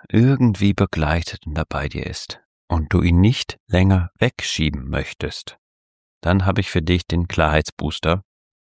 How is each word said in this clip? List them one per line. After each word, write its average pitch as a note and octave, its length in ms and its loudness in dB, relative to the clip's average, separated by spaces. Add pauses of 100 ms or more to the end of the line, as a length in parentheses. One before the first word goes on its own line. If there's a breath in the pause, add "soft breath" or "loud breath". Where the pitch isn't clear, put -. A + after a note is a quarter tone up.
irgendwie A#2 680 2
begleitet E2 720 -2
und D2+ 80 -8
dabei D2 340 -6
dir C#2 160 -8
ist - 340 -12 (280)
und D#2 260 -2
du F2 80 4
ihn F2 200 4
nicht - 440 2
länger F#2 540 2
wegschieben D2 680 -4
möchtest, - 720 -8 (640)
dann F#2 240 2
habe G2 160 0
ich - 80 -4
für E2+ 140 -2
dich F2+ 240 0
den F2 200 -2
Klarheitsbooster. D#2 960 -2 (400)